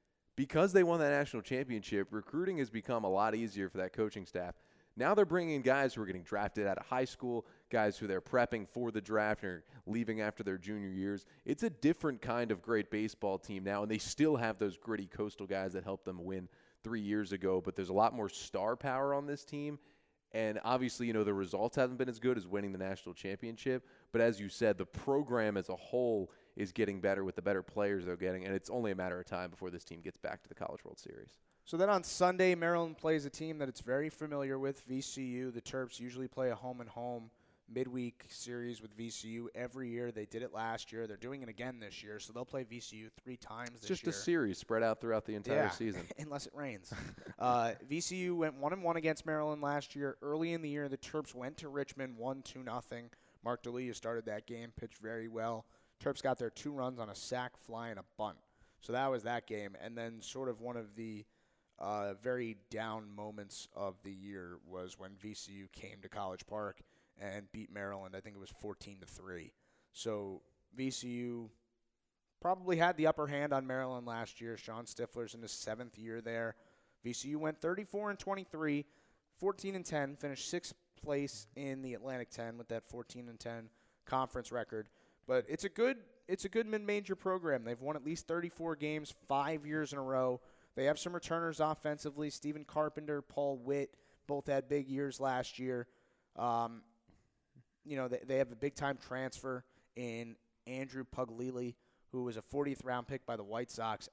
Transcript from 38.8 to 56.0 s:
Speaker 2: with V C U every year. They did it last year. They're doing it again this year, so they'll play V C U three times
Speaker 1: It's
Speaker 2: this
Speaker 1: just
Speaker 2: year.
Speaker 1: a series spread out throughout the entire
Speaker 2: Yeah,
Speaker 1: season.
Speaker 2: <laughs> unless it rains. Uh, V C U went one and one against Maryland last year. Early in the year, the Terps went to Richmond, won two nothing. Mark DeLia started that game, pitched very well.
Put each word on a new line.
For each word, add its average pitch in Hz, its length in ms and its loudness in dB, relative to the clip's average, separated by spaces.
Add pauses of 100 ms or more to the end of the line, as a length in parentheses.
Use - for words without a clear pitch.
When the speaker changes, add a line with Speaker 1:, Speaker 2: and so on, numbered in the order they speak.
Speaker 2:
with 107 140 -14
V 113 160 -6
C - 200 -8
U 117 220 -6
every 123 360 -6
year. 120 240 -2
They 107 140 -6
did 113 160 -6
it 127 120 -6
last 113 380 -2
year. 113 160 -4
They're 101 80 -8
doing 131 260 -8
it 120 60 -8
again 120 320 -8
this 104 200 -12
year, 107 200 -10
so - 120 -12
they'll 120 120 -4
play 131 180 -4
V 117 160 -10
C 110 200 -10
U 107 100 -12 (120)
three 127 160 -10
times 120 380 -8
Speaker 1:
It's 117 60 -20
Speaker 2:
this - 80 -6
Speaker 1:
just 190 160 -2
Speaker 2:
year. 170 60 0
Speaker 1:
a - 20 2
series 123 460 2
spread 113 260 2
out 110 160 4
throughout 113 260 2
the 110 80 -2
entire 131 300 2
Speaker 2:
Yeah, 101 60 2
Speaker 1:
season. 92 400 -2
Speaker 2:
<laughs> - 100 -10
unless 143 260 -6
it - 80 -14
rains. 123 380 -8 (480)
Uh, 120 320 6 (160)
V 156 120 0
C 180 180 -2
U 180 180 2
went 156 180 4
one 139 180 0
and 190 120 -2
one 170 120 4
against 160 300 2
Maryland 151 340 0
last 143 360 0
year. 143 260 -2
Early 160 300 0
in 165 100 -2
the 151 60 -4
year, 143 200 -2
the 135 80 -2
Terps - 380 -6
went 127 220 -6
to 160 120 -10
Richmond, 135 480 -4
won 131 260 -2
two - 200 -12
nothing. 120 480 -6 (340)
Mark 120 200 -2
DeLia 123 320 -4
started 113 300 -4
that 110 200 -4
game, 117 300 -10
pitched - 220 -10
very 113 280 -6
well. 113 400 -2 (340)